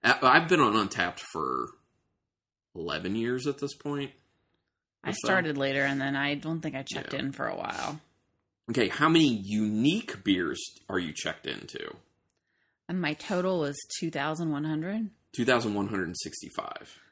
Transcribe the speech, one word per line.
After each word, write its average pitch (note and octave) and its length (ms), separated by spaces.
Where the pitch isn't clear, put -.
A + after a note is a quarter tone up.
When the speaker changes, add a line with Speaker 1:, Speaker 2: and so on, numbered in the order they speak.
Speaker 1:
I, B2 180
I've D3 260
been E3+ 140
on A2 120
Untappd G2+ 460
for B1+ 360
eleven E2+ 400
years B2 320
at C#3 100
this C#3 180
point, C#3+ 360
Speaker 2:
I - 60
Speaker 1:
or - 40
so. - 140
Speaker 2:
started E3 300
later, C#3 260
and C#3 160
then C#3 160
I C#3+ 200
don't D#3 260
think D#3 140
I C3+ 80
checked - 300
Speaker 1:
Yeah. C3+ 60
Speaker 2:
in C3+ 120
for - 160
a - 80
while. - 440
Speaker 1:
Okay, A2+ 180
how D3+ 220
many D#3+ 180
unique G#2+ 960
beers F2+ 360
are F#2+ 80
you E2 160
checked - 320
into? - 500
Speaker 2:
And F#3 140
my D3+ 140
total F3+ 440
was C#3+ 160
two E3 120
thousand D#3 400
one D3 120
hundred. F3 460
Speaker 1:
Two B2 100
thousand A2+ 280
one G2+ 160
hundred G2 180
and F2 100
sixty-five. - 800